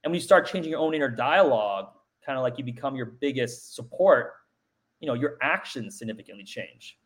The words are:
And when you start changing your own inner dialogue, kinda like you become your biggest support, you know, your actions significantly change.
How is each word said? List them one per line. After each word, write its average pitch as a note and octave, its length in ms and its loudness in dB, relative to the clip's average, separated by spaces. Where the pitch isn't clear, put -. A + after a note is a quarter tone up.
And D#3+ 80 -2
when - 20 0
you E3 100 -4
start F3+ 220 6
changing E3 240 -6
your D#3+ 80 -4
own D#3 160 0
inner C#3+ 140 0
dialogue, A#2+ 800 2
kinda C3+ 160 -4
like B2 160 -2
you C#3+ 60 -10
become B2+ 320 -6
your B2 120 -6
biggest B2 680 -6
support, C#3 600 4
you D#3 80 -6
know, B2 60 0
your C#3+ 280 -2
actions C3 560 -4
significantly G#2+ 460 -12
change. - 600 -16